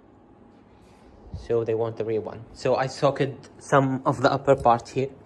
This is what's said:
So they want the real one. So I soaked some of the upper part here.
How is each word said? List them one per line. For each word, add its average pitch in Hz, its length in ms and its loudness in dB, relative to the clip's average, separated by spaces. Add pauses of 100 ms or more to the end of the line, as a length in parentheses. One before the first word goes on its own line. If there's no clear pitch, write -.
(1500)
So 117 180 0
they 113 100 -2
want 113 220 -2
the 110 80 -6
real 110 180 -2
one. 110 300 -12
So 127 220 -2
I 131 140 0
soaked - 720 -4
some 135 460 2
of 131 160 0
the 127 120 4
upper 135 240 4
part 120 320 2
here. 135 220 -4 (160)